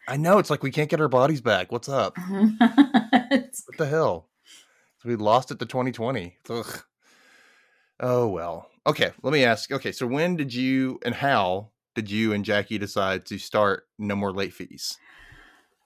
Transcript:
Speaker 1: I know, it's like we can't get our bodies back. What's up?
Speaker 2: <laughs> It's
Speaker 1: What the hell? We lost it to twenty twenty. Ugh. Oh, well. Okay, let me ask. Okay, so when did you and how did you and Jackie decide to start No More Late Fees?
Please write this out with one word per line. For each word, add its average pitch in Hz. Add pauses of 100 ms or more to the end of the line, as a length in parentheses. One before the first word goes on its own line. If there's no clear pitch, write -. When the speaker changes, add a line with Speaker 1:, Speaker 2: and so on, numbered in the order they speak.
Speaker 1:
I 131
know, 170
it's 175
like 147
we 139
can't 151
get 160
our 151
bodies 131
back. 104
What's 117
up? 123
Speaker 2:
<laughs> 180 (1000)
It's -
Speaker 1:
What -
the 156
hell? 135 (760)
We 120
lost 107
it -
to 120
twenty 127
twenty. 113 (120)
Ugh. 117 (1160)
Oh, 123
well. 85 (180)
Okay, 147 (120)
let 131
me 139
ask. 117
Okay, 127
so 123
when 160
did 139
you 131
and 117
how 107 (260)
did 110
you 110
and 104
Jackie 104
decide 95
to 101
start 101 (140)
No 104
More 101
Late 95
Fees? - (880)